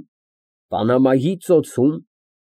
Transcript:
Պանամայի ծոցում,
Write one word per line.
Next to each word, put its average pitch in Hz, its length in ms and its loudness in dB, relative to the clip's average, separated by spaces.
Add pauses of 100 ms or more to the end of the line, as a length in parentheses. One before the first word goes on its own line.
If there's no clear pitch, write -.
(720)
Պանամայի 127 640 0
ծոցում, 156 560 0 (520)